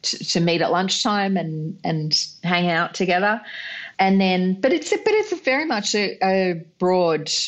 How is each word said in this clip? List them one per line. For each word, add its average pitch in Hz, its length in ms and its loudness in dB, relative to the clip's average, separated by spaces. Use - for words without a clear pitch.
to, - 280 -6
to - 80 0
meet 170 220 2
at 147 100 0
lunchtime 196 640 0
and, 156 460 -6
and 156 340 -2
hang 175 260 2
out 170 260 0
together. 196 460 0
And 196 220 4
then, 185 400 2
but 269 100 2
it's 311 200 -2
a, 415 60 0
but 415 160 0
it's 427 180 2
a 359 40 -2
very 285 300 0
much 220 280 -2
a, 202 300 -2
a 190 300 2
broad 175 500 2